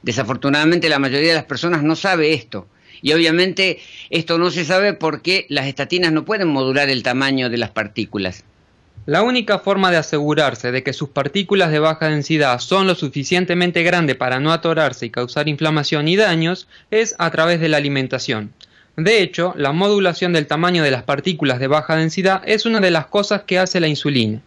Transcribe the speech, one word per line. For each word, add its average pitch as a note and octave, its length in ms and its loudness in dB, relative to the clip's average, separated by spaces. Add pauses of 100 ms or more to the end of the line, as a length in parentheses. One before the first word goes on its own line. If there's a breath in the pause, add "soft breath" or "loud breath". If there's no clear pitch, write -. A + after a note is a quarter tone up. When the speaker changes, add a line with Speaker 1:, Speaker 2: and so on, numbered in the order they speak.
Speaker 1:
Desafortunadamente, C#3+ 880 0
la D3 80 2
mayoría C#3 320 0
de E3 60 4
las D3+ 80 -2
personas D#3 400 -2
no D#3 120 2
sabe D#3+ 380 0
esto, G#2+ 340 -8 (360 loud breath)
y C#3+ 100 2
obviamente E3+ 640 2 (320 loud breath)
esto E3 300 -2
no F3 100 2
se D#3+ 160 -4
sabe F#3+ 280 2
porque E3 560 -2
las C#3 180 -2
estatinas D#3+ 440 -2
no D#3 140 0
pueden G3 220 0
modular C3+ 420 2
el B2+ 140 -2
tamaño C3 480 0
de A#2+ 80 -2
las A2 100 -4
partículas. G2+ 760 -6 (600)
Speaker 2:
La D#3+ 160 2
única A3+ 380 0
forma F#3+ 320 0
de E3+ 60 4
asegurarse D3 760 -2
de B2+ 100 -2
que C3+ 120 -6
sus D3 160 -6
partículas F3+ 600 0
de D3+ 80 2
baja D#3 280 0
densidad D3 520 0
son F#3+ 280 0
lo F3 80 2
suficientemente F3 880 -2
grandes E3 320 2
para B2+ 240 -2
no D#3 140 2
atorarse D#3 540 0
y - 20 -8
causar C#3 400 -4
inflamación D3+ 580 0
y F3 80 2
daños F3 540 0 (200 soft breath)
es A3 300 0
a E3 100 0
través D#3+ 300 2
de D#3+ 80 0
la D#3 80 2
alimentación. C3 800 -2 (420 soft breath)
De G3+ 260 2
hecho, F3+ 360 -2
la C#3+ 160 0
modulación F#3 580 2
del D#3 160 2
tamaño E3 360 2
de C#3 80 4
las B2 120 -2
partículas C#3+ 560 -2
de C3+ 80 -2
baja D3+ 300 2
densidad F#3 480 0
es G#3+ 200 0
una A3+ 140 2
de F#3 120 4
las D#3 160 0
cosas G3+ 340 -2
que F#3 180 0
hace F3+ 220 0
la D#3+ 80 2
insulina. B2 580 0